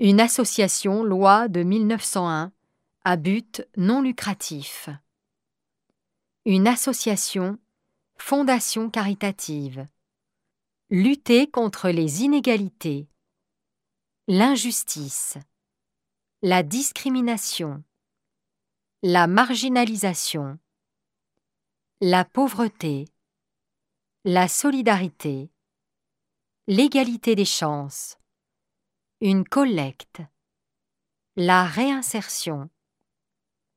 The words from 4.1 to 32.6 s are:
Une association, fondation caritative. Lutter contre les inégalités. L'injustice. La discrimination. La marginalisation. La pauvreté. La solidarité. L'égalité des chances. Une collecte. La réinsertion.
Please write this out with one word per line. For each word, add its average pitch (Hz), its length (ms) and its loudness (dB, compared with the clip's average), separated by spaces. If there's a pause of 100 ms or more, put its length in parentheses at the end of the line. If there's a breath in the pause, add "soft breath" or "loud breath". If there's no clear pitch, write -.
Une 190 200 4
association, 214 920 -2 (560)
fondation 254 760 -2
caritative. 160 960 -6 (1040)
Lutter 247 580 4
contre 214 420 -2
les 165 340 0
inégalités. 202 840 -2 (1160)
L'injustice. 208 1080 0 (1080)
La 180 220 2
discrimination. 226 1200 -4 (1160)
La 175 260 4
marginalisation. 214 1300 -2 (1400)
La 180 240 4
pauvreté. 202 800 -2 (1200)
La 180 200 4
solidarité. 185 1040 -2 (1120)
L'égalité 233 680 2
des 196 80 2
chances. 147 760 -6 (1040)
Une 190 260 2
collecte. 180 760 -2 (1160)
La 185 280 4
réinsertion. 185 1040 -4 (1080)